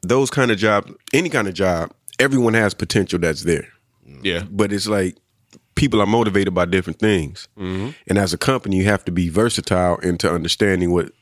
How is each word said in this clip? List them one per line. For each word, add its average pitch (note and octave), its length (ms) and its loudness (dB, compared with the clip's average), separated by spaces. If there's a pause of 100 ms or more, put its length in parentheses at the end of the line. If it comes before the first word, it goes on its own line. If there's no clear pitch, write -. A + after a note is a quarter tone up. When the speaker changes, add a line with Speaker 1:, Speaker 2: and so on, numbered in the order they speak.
Speaker 1:
those B2+ 260 0
kind B2+ 220 0
of G#2 60 0
jobs, G#2 340 0 (220)
any E3 160 0
kind A#2+ 180 -2
of F#2 60 -6
job, F2 380 -2 (280)
everyone B2+ 340 2
has G#2+ 200 2
potential - 460 0
that's E2 240 -2
there. E2 240 -2 (540)
Speaker 2:
Yeah. F2+ 280 -2
Speaker 1:
But G2+ 240 0
it's G2+ 140 -4
like, G2 300 0 (580)
people G#2+ 260 2
are G2+ 60 4
motivated G2+ 460 2
by F2+ 120 2
different F2 340 -2
things. F#2 480 0 (100)
Speaker 2:
Mm-hmm. F#2+ 320 -6 (180)
Speaker 1:
And F#2+ 100 2
as F#2+ 160 0
a - 40 -6
company, A#2 400 -2
you F#2+ 80 2
have G2+ 200 0
to F#2 60 -6
be F2 180 0
versatile F2+ 680 0
into F2 340 -2
understanding F2 600 0
what E2+ 200 0 (100)